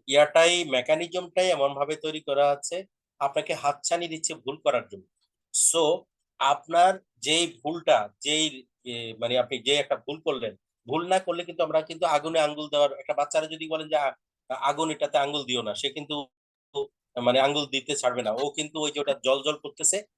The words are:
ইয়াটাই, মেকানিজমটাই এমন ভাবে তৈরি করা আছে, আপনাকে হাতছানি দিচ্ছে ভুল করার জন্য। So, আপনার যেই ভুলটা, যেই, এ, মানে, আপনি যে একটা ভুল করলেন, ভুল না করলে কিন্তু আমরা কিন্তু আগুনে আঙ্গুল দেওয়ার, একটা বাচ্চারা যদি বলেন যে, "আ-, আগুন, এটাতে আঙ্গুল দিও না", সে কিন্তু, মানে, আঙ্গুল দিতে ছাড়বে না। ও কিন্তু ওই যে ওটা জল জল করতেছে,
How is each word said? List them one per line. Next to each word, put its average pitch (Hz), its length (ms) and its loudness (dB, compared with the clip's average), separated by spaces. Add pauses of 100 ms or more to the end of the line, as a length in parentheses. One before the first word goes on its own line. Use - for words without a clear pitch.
ইয়াটাই, 165 580 6
মেকানিজমটাই 170 840 0
এমন 143 240 2
ভাবে 143 220 -4
তৈরি 156 260 -6
করা 143 300 2
আছে, 170 340 -6 (340)
আপনাকে 170 340 -2
হাতছানি 156 540 -2
দিচ্ছে 160 260 -6
ভুল 147 240 -8
করার - 300 0
জন্য। 98 160 -18 (680)
So, 165 300 2 (360)
আপনার 170 600 4 (180)
যেই 165 460 -2
ভুলটা, 147 460 2 (120)
যেই, 147 460 -2 (160)
এ, 117 360 -10
মানে, 117 180 0
আপনি 123 220 0
যে 127 160 2
একটা 135 200 0
ভুল 143 240 -8
করলেন, 123 360 -4 (320)
ভুল 160 200 -2
না 185 120 4
করলে 175 260 -4
কিন্তু 170 180 -4
আমরা 156 180 2
কিন্তু 160 240 -4
আগুনে 160 340 0
আঙ্গুল 151 300 -2
দেওয়ার, 147 240 2
একটা - 200 -6
বাচ্চারা 156 340 0
যদি 160 200 -12
বলেন 160 200 -6
যে, 156 80 0
"আ-, 143 200 0 (340)
আগুন, 143 420 -2
এটাতে 151 260 -2
আঙ্গুল 139 260 -2
দিও 123 180 -4
না", 107 140 -6
সে 143 140 -4
কিন্তু, 143 380 -8 (920)
মানে, 123 180 4
আঙ্গুল 147 260 2
দিতে 135 300 -4
ছাড়বে 123 280 -2
না। 107 80 -2
ও 131 180 -2
কিন্তু 151 320 -6
ওই 151 100 -2
যে 143 80 -6
ওটা 143 240 -2
জল 135 200 2
জল 151 140 -2
করতেছে, - 460 -4 (140)